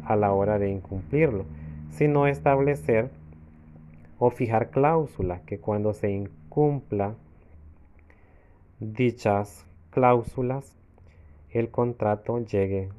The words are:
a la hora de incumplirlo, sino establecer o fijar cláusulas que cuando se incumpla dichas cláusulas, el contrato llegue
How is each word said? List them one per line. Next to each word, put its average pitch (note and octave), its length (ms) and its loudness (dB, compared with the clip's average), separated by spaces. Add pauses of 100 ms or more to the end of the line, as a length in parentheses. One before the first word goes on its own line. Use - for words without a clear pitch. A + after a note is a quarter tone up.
a A2 100 0
la G#2 160 4
hora G2+ 260 2
de G2+ 120 0
incumplirlo, G2 760 -2 (440)
sino D3 360 2
establecer C#3 840 2 (1080)
o B2 100 4
fijar A#2 400 -2
cláusulas C3+ 720 0
que - 180 -10
cuando G#2 340 0
se G#2 180 -2
incumpla G#2+ 1000 -2 (1700)
dichas A2 880 -2 (260)
cláusulas, B2+ 840 0 (760)
el A#2 180 -2
contrato A#2 720 -2
llegue G2 600 -2